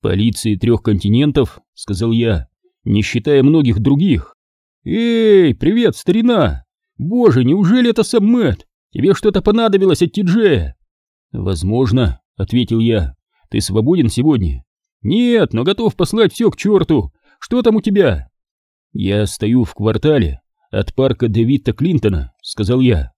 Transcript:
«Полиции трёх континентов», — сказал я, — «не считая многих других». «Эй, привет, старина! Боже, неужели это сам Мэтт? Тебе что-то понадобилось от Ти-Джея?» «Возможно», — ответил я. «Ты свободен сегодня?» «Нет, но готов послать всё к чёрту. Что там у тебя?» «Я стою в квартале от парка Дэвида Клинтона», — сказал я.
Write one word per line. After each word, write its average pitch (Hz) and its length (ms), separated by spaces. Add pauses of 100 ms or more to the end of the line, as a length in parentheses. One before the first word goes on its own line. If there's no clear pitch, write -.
«Полиции 104 540
трёх 117 260
континентов», — 117 760 (160)
сказал 117 360
я, — 113 360 (360)
«не 104 200
считая 135 400
многих 139 360
других». 143 560 (480)
«Эй, 214 720
привет, 208 420
старина! 180 680 (340)
Боже, 180 460
неужели 208 480
это 220 120
сам 220 220
Мэтт? 214 400 (260)
Тебе 170 220
что-то 196 300
понадобилось 196 580
от 170 120
Ти-Джея?» 180 640 (560)
«Возможно», — 95 880 (140)
ответил 113 440
я. 110 340 (380)
«Ты 107 100
свободен 120 480
сегодня?» 98 540 (400)
«Нет, 220 500
но 120 100
готов 202 320
послать 202 380
всё 226 160
к - 80
чёрту. 165 560 (260)
Что 247 220
там 220 140
у 208 60
тебя?» 160 480 (640)
«Я 101 340
стою 117 360
в - 120
квартале 107 680 (300)
от - 240
парка 123 320
Дэвида 117 460
Клинтона», — 110 680
сказал 110 380
я. 101 380